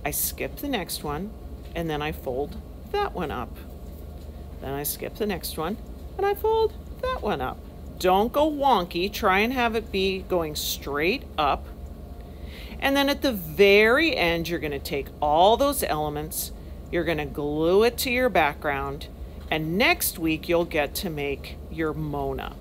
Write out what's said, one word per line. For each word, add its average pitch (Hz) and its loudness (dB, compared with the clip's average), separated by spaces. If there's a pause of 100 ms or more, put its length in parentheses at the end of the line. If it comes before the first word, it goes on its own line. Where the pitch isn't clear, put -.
I 147 -2
skip - -4
the 285 -6
next 202 -4
one, 160 -6 (420)
and 165 -2
then 147 -2
I 156 -2
fold 147 -4 (360)
that 403 0
one 151 -4
up. 117 -6 (1040)
Then 135 -6
I 143 -4
skip - -6
the 214 -2
next 180 -4
one, 170 -2 (380)
and 392 0
I 403 4
fold 440 2 (260)
that 508 -4
one 208 0
up. - -4 (400)
Don't 190 6
go 294 4
wonky. 202 2
Try 196 4
and 233 2
have 240 2
it 226 -2
be 190 0
going 165 0
straight 156 -2 (120)
up. 147 2 (1160)
And 277 2
then 277 4
at 285 0
the 269 2
very 202 6
end, 165 0
you're 170 -2
gonna 143 -4
take 143 -4 (140)
all 170 8
those 277 2
elements, 151 -2 (400)
you're 170 0
gonna 156 0
glue 156 4
it 233 2
to 262 0
your 247 2
background, 147 0 (460)
and 160 0
next 330 2
week 160 0
you'll 170 4
get 147 0
to 190 -4
make 143 -6 (140)
your 156 -2
Mona. 143 -4